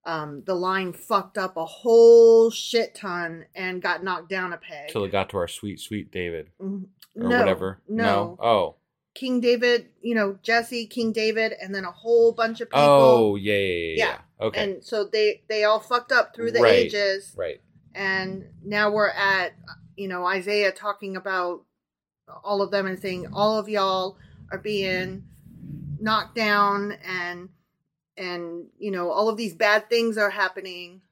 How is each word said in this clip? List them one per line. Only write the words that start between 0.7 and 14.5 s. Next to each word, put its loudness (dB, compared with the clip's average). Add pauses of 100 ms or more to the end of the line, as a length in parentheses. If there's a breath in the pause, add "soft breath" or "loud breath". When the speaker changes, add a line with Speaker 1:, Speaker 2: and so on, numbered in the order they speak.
Speaker 1:
fucked -4
up -6
a -6
whole 8
shit -4
ton -10 (100)
and -8
got -4
knocked -6
down -6
a -10
peg. -18
Speaker 2:
Till -4
it -8
got 0
to -6
our -2
sweet, -12
sweet -10
David. -8 (120)
Speaker 1:
Mm, -10 (280)
Speaker 2:
Or -4
Speaker 1:
no, 2
Speaker 2:
whatever. -2
Speaker 1:
no. -4
Speaker 2:
No? -2
Oh. 2 (380)
Speaker 1:
King -4
David, 0 (140)
you -4
know, -2
Jesse, -2
King -4
David, -2
and -12
then -8
a -10
whole 2
bunch -2
of -10
people. 2
Speaker 2:
Oh, 8
yeah, -2
yeah, 2
yeah, -2
Speaker 1:
Yeah. -2 (220)
Speaker 2:
yeah. -4
Okay. -4